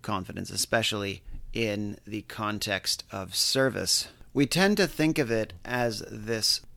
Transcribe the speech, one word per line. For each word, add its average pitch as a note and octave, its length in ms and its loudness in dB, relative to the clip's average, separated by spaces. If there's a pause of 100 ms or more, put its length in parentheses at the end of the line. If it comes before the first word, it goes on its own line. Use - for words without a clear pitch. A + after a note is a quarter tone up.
confidence, F#2+ 500 -6
especially G2+ 720 0 (280)
in G#2 540 -2
the G#2 160 -6
context G#2+ 880 -2
of F#2+ 240 -8
service. G#2+ 720 2 (260)
We C3+ 140 4
tend G3 300 4
to G3+ 100 4
think D#3 320 2
of A#2+ 140 2
it A2 220 0 (100)
as A#2+ 440 0
this A2 520 0 (160)